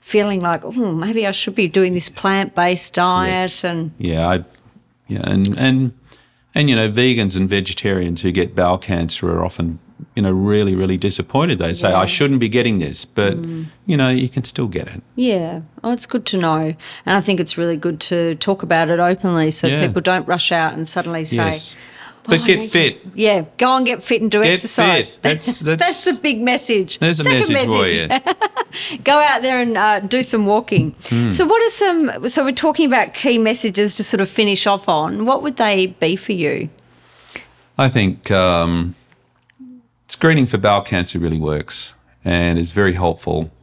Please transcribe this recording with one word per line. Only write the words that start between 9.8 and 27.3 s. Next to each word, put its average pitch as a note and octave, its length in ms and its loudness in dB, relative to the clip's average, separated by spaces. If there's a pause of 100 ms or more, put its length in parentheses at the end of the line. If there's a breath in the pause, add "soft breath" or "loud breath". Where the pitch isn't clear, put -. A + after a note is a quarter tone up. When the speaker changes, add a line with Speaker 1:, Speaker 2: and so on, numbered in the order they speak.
Speaker 2:
you G#2 80 0
know, F#2+ 80 2
really, G2+ 420 2
really F#2 240 0
disappointed. A#2 600 0
They E2+ 160 -2
say, F#2+ 160 0
Speaker 1:
Yeah. F#2 80 4
Speaker 2:
"I F#2+ 80 2
shouldn't C#3 320 2
be A#2 100 0
getting A#2 300 2
this," D2 260 -6
but, G2 340 -2
Speaker 1:
Mm. D#3+ 260 -8 (200 loud breath)
Speaker 2:
you F3 100 0
know, C3+ 140 2
you B2+ 200 0
can B2+ 140 -6
still - 240 -6
get F2 200 -6
it. - 160 -16 (120)
Speaker 1:
Yeah. F3 440 -2 (240)
Oh, A#3 80 -2
it's A#3+ 160 -6
good A#3+ 200 -4
to G3 100 -2
know. D#3+ 360 0 (320 loud breath)
And F#3+ 120 2
I F#3+ 40 2
think F#3 180 0
it's E3+ 200 -4
really E3+ 180 -2
good E3 220 -4 (120)
to E3+ 240 0
talk G3 280 -2
about E3 260 2
it E3+ 100 2
openly F3 520 2
so - 160 0
Speaker 2:
Yeah. D3 180 2
Speaker 1:
people C3 160 -2
don't F#3 260 0
rush E3+ 240 0
out D#3+ 220 0
and D#3+ 140 -6
suddenly E3+ 380 -4
say, C3+ 100 -2 (180)
Speaker 2:
Yes. D#3 220 -6 (520 loud breath)
But D#3+ 120 4
Speaker 1:
Oh, - 40 -4
I - 40 0
Speaker 2:
get G#3+ 120 4
Speaker 1:
need A3 80 -4
to - 40 -10
Speaker 2:
fit. D#3 300 2 (120)
Speaker 1:
Yeah, G3+ 320 2 (120)
go B3+ 200 2
and B3+ 80 2
get A#3+ 180 -4
fit - 180 0
and A3 100 0
do G#3 100 2
Speaker 2:
Get G#3+ 120 4
Speaker 1:
exercise. F#3 640 0
Speaker 2:
fit. - 60 -20
That's, D#3 220 0
Speaker 1:
<laughs> B3 140 -4
Speaker 2:
that's D#3+ 260 -2
Speaker 1:
That's - 200 0
the F4+ 160 2
big B3+ 200 -2
message. A#3 580 0
Speaker 2:
there's D#3+ 200 2
a - 40 0
Speaker 1:
Second A#2+ 300 2